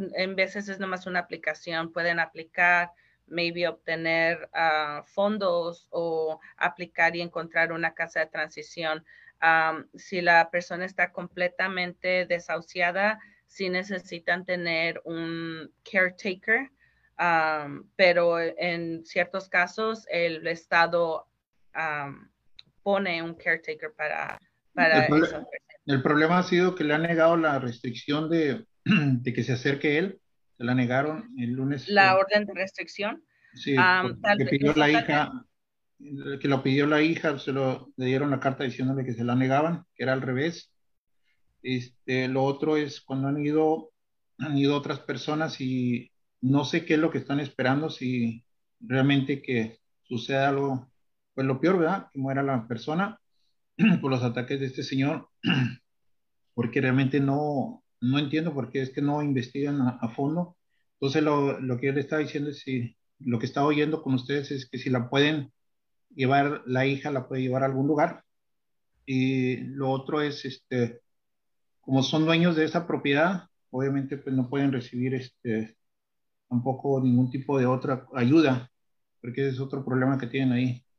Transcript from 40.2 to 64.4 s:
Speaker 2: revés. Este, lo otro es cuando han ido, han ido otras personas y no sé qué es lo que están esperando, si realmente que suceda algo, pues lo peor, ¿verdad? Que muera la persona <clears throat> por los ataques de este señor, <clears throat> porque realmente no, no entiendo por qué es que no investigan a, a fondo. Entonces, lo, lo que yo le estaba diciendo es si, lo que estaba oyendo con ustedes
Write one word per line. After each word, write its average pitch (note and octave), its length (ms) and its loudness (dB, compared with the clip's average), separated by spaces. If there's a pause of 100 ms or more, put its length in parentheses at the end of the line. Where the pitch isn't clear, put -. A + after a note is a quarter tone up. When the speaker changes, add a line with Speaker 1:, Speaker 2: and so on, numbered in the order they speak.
Speaker 2:
revés. C3+ 500 -4 (920)
Este, B2+ 640 -4
lo C3 160 0
otro C#3+ 320 0
es D3 240 -2
cuando C3+ 280 -4
han D3 160 -2
ido, D#3 460 2 (480)
han D3 200 -4
ido C#3 180 4
otras C#3+ 240 -4
personas D3+ 600 -4
y B2+ 520 -4 (300)
no C#3 220 2
sé E3 200 -2
qué D#3+ 100 2
es D3+ 60 4
lo D#3+ 100 2
que C#3+ 80 -4
están C#3+ 220 -4
esperando, C3+ 500 0
si A#2+ 540 -4 (360)
realmente C3+ 600 2
que A2+ 380 -4 (240)
suceda C3+ 480 -2
algo, C#3 420 -4 (420)
pues C3 120 -2
lo C3 140 0
peor, F3+ 180 4
¿verdad? F3 340 0
Que C#3+ 60 -12
muera C3+ 240 -2
la C3+ 260 -2
persona E3 500 -4 (600)
<clears throat> F3+ 240 4
por C#3 80 0
los B2+ 120 0
ataques B2 380 -2
de C3+ 60 -4
este C3 160 -8
señor, C#3 460 -2 (140)
<clears throat> - 1120 -6
porque A#2+ 260 -2
realmente C3 400 2
no, C#3 640 -2 (180)
no C3 180 2
entiendo D#3 340 -2
por B2+ 180 -6
qué C3+ 120 -2
es C3 80 -6
que - 100 -4
no C#3+ 220 0
investigan C#3 580 -2
a, B2 220 0
a A#2 80 -4
fondo. D#3+ 460 -4 (440)
Entonces, C#3 220 0
lo, C#3+ 380 2
lo B2+ 180 -2
que C3+ 80 -2
yo C#3 60 2
le C#3 80 0
estaba D#3 200 -2
diciendo D3 300 -4
es B2+ 100 -12
si, A#2+ 360 -6 (240)
lo A#2+ 180 -2
que A2+ 80 -4
estaba C#3+ 200 0
oyendo D3+ 360 2
con C3+ 120 0
ustedes C#3 360 -4